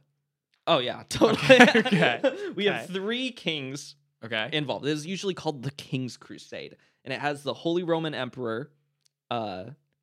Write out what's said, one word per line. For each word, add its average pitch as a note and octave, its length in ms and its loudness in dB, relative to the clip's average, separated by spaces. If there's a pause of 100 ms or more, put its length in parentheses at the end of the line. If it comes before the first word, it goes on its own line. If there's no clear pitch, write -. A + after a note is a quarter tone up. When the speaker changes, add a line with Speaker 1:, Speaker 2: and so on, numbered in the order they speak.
(680)
Speaker 1:
Oh, D#3+ 120 4
yeah, A2+ 260 -4
<laughs> - 40 -20
totally. B3 520 6
Speaker 2:
Okay, B3 180 10
okay, A3 720 0
Speaker 1:
<laughs> B3 60 -12
We G3 100 -2
have B2 180 -2
Speaker 2:
okay. E3+ 80 -12
Speaker 1:
three A3+ 380 -4
kings D3 640 -8 (300)
Speaker 2:
Okay. A2 280 -4
Speaker 1:
involved. B2+ 320 -2
This D3+ 140 -2
is D3 80 -12
usually F#3 280 -6
called D3+ 280 -6
the C#3 80 -6
King's C3 460 -8
Crusade, - 600 -16 (280)
and C3 100 -8
it A2+ 60 -8
has C#3+ 240 -4
the C3 100 -2
Holy E3+ 300 -2
Roman E3 280 -2
Emperor, B2 600 -6 (580)
uh, G#2 360 -6 (360)